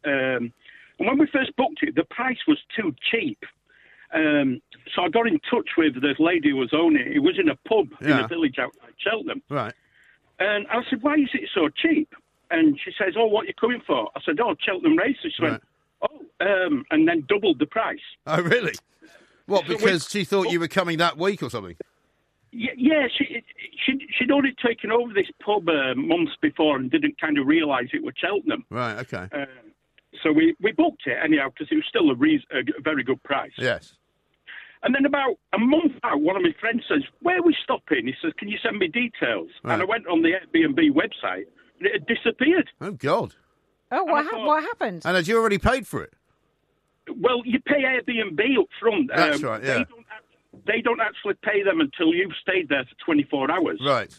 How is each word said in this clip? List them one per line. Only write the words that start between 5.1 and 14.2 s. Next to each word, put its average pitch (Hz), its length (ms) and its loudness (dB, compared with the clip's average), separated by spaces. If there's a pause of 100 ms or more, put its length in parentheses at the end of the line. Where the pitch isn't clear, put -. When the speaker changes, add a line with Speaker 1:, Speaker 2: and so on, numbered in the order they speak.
Speaker 1:
in 185 120 2 (120)
touch 233 260 0
with 156 180 4
the 135 240 0
lady 160 300 4
who 139 80 0
was 127 160 -2
owning 156 320 4
it. 143 120 -2
It - 20 4
was 156 180 4
in 170 120 4
a 131 60 0 (120)
pub 208 200 4 (140)
in 147 80 0
Speaker 2:
Yeah. 117 160 4
Speaker 1:
a - 20 -10
village 156 300 -2
outside 120 400 -6
Cheltenham. 196 520 -4
Speaker 2:
Right. 127 240 -4 (680)
Speaker 1:
And 208 280 0
I 226 220 -2
said, 233 140 -2
"Why 294 120 2
is 285 180 2
it - 200 -6
so 202 160 2
cheap?" - 460 0 (340)
And 160 340 4
she 185 140 -10
says, 190 200 -2
"Oh, 226 100 4
what 208 160 2
are - 40 -10
you 190 120 -10
coming 233 260 0
for?" 123 300 0
I - 100 -8